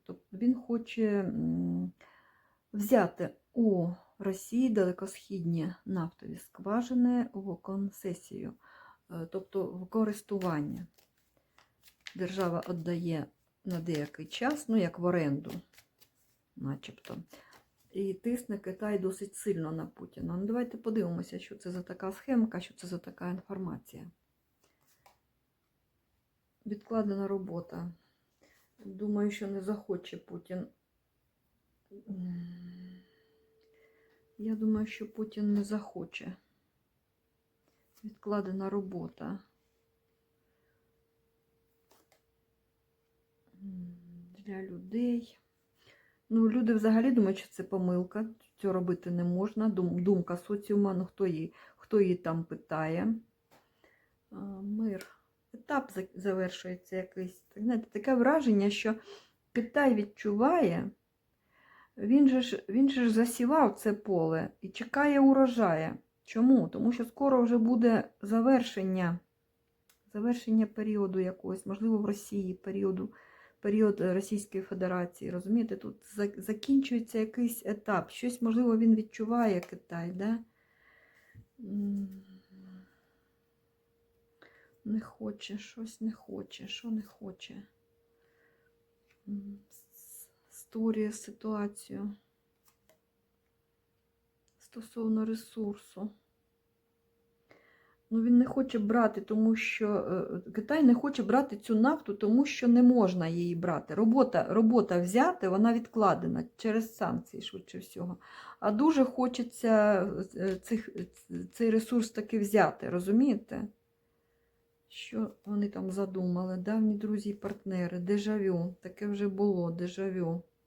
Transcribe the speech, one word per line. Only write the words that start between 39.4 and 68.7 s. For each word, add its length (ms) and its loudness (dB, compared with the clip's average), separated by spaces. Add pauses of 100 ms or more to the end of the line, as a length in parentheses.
Для 260 -12
людей. 760 -4 (880)
Ну, 200 4
люди 240 2
взагалі 380 4
думають, 260 4
що 120 -16
це 140 -10
помилка, 600 -2 (320)
цього 160 -2
робити 380 -2
не 120 0
можна. 460 0
Дум-, 340 0
думка 340 2
соціума, 560 0
ну, 120 -2
хто 220 -2
її, 260 -4 (220)
хто 260 2
її 140 4
там 280 -4
питає. 720 -4 (1160)
А, 40 -20 (260)
мир. 460 -4 (460)
Етап 420 -6
за-, 200 -8
завершується 800 -6
якийсь. 440 -8
Так, 240 -12
знаєте, 280 0
таке 240 0
враження, 540 4
що 260 -2 (580)
Китай 420 2
відчуває, 960 0 (1080)
він 320 6
же 120 2
ж, 280 -4
він 200 4
же 140 0
ж 60 4
засівав 680 4
це 180 0
поле 560 0 (120)
і 80 -10
чекає 500 2
урожая. 800 6 (280)
Чому? 420 6
Тому 240 0
що 140 -2
скоро 380 2
вже 140 4
буде 520 4 (120)
завершення, 1000 2 (920)